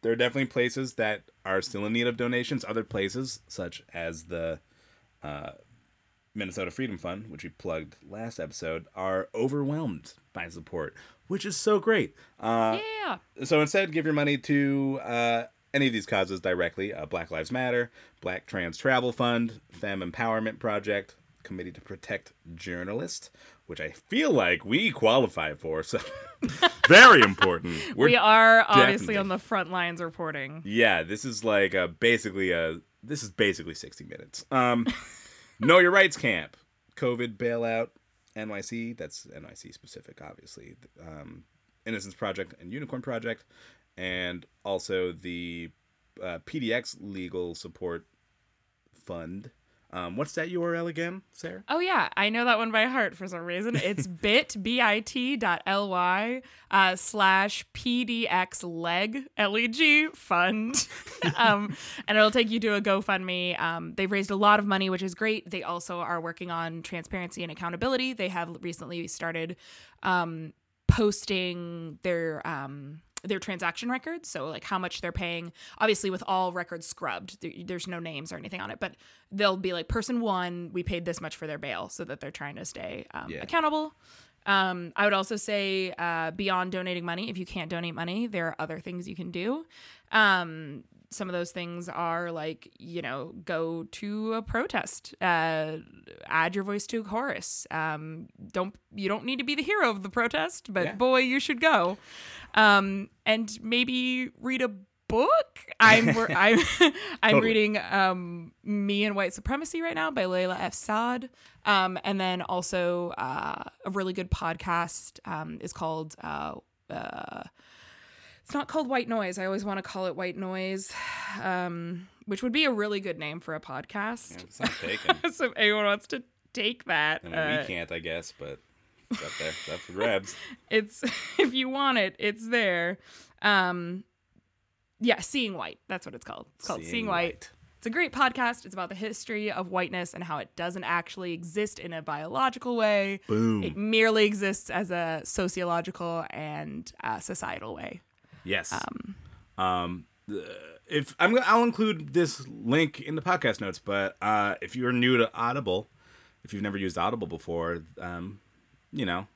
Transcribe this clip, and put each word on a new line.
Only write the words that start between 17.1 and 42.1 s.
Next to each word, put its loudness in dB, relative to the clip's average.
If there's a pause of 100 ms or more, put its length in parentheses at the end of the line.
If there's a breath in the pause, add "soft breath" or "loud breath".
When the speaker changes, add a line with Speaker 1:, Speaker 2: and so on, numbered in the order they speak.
Speaker 1:
Lives -4
Matter, 0 (300 loud breath)
Black -6
Trans -4
Travel 2
Fund, 0 (120)
Femme -6
Empowerment -2
Project, -2 (280)
Committee -10
to -18
Protect -10 (240)
Journalists, -8 (360 loud breath)
which -10
I -4
feel 0
like 4
we 2
qualify 4
for, -4
so -2 (420)
<laughs> 2
very 12
important. 4 (200)
We're 6
Speaker 2:
We 8
are 10
obviously 10
Speaker 1:
definitely -2
Speaker 2:
on 0
the 0
front -2
lines -2
reporting. -6
Speaker 1:
Yeah, 6
this -4
is -6
like 4
a, 2
basically 2
a, 0 (240)
this -8
is -10
basically 0
sixty -16
Minutes. -16
Um, 4
Speaker 2:
<laughs> -14
Speaker 1:
Know 10
Your 8
Rights 6
Camp, -2 (400)
covid -2
Bailout, 0 (440)
N -8
Y -8
C, -8
that's -12
N -16
Y -18
C -20
specific, -20
obviously. -20 (300)
Um, -16 (420)
Innocence -8